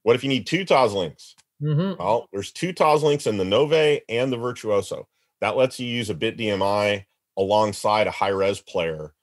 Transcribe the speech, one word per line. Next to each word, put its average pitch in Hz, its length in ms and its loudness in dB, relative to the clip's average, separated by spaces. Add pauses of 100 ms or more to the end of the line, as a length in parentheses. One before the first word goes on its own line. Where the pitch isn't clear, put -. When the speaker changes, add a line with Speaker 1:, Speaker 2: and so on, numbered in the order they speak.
Speaker 1:
What 117 140 4
if 117 80 -6
you 135 60 -2
need 127 180 0
two 180 180 -2
Toslinks? 104 680 0 (260)
Speaker 2:
Mm-hmm. 151 400 -2
Speaker 1:
Well, 110 300 0
there's 98 220 -8
two 180 180 -6
Toslinks 151 560 2
in 107 100 0
the 95 60 0
Nove 127 300 2 (340)
and 123 240 -2
the 120 60 -4
Virtuoso. 110 720 -4 (320)
That 104 160 -2
lets 131 200 2
you 123 100 -8
use 120 220 -4
a 104 40 -4
bit 107 240 -4
D 110 120 -4
M 98 120 0
I 101 440 0 (320)
alongside 107 680 2
a - 40 -2
high-res 98 500 -2
player 80 600 -6